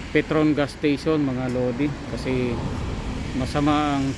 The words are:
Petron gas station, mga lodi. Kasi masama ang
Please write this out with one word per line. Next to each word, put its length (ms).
Petron 460
gas 180
station, 480
mga 320
lodi. 320
Kasi 400
masama 600
ang 160